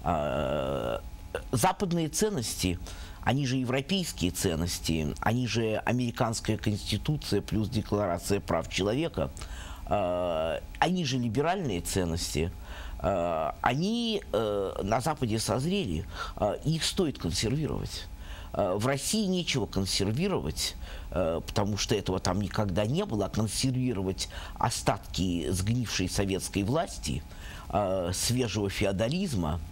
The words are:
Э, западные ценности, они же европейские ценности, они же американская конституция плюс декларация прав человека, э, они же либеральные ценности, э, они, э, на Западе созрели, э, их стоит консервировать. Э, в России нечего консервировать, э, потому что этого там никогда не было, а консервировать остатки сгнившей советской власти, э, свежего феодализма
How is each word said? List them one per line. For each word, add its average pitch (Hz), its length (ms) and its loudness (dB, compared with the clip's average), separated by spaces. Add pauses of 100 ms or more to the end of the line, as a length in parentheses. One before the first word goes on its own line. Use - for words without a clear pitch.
Э, 69 920 0 (540)
западные 170 580 2
ценности, 131 680 0 (440)
они 135 240 2
же 123 80 0
европейские 131 760 0
ценности, 80 880 0
они 123 260 2
же 110 380 0
американская 117 720 0
конституция 104 840 0
плюс 104 280 0
декларация 104 720 0
прав - 280 0
человека, 104 640 0 (560)
э, 87 760 0 (200)
они 175 240 2
же 127 140 0
либеральные 123 640 0
ценности, 85 680 0 (480)
э, 85 640 0
они, 214 720 0
э, 104 500 0
на 110 180 2
Западе 120 380 0
созрели, 123 680 0 (320)
э, 95 280 2
их 156 180 2
стоит - 360 2
консервировать. 104 880 -2 (480)
Э, 95 200 2
в 104 140 0
России 190 380 0
нечего 170 400 2
консервировать, 104 1080 0 (380)
э, 85 340 2
потому 104 300 0
что - 180 2
этого 95 240 0
там 98 240 2
никогда 101 440 2
не 160 180 2
было, 104 220 0
а - 20 -4
консервировать 110 1000 0 (300)
остатки 90 920 2
сгнившей 95 600 0
советской 95 560 0
власти, 131 580 -2 (500)
э, 92 400 2
свежего 107 560 2
феодализма 101 920 0 (120)